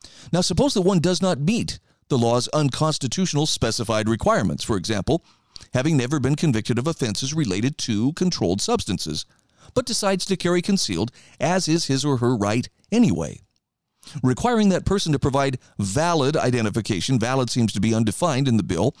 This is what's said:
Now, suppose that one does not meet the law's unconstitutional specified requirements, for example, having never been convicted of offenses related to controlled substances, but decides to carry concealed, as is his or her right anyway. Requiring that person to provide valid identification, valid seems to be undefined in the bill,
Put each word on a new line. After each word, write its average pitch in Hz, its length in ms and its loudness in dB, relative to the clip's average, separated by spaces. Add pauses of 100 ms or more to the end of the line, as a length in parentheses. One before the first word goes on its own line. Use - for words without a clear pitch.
(320)
Now, 170 100 2
suppose 226 320 2
that 392 80 0
one 233 180 2
does 175 220 0
not 180 180 0
meet 170 400 -2 (280)
the 139 100 0
law's 117 320 2
unconstitutional 151 1000 0
specified 110 600 -2
requirements, 113 560 0
for 107 140 -2
example, 104 480 -2 (480)
having 143 240 2
never 127 220 0
been 131 160 2
convicted 117 420 0
of 131 100 -2
offenses 135 460 -4
related 123 460 -2
to 117 340 0
controlled 107 480 0
substances, 95 640 -4 (480)
but 254 140 -2
decides 196 380 -2
to 190 120 -2
carry 175 240 0
concealed, 120 500 0 (280)
as 170 280 0
is 165 180 0
his 135 200 -2
or 143 120 2
her 123 180 2
right 107 340 -2 (220)
anyway. 95 500 0 (800)
Requiring 214 480 2
that 175 160 0
person 185 280 0
to 131 60 0
provide 139 380 0 (220)
valid 143 580 2
identification, 113 800 0
valid 123 320 0
seems 117 240 0
to 104 80 -2
be 113 140 2
undefined 127 520 0
in 117 100 4
the 101 40 2
bill, 90 400 0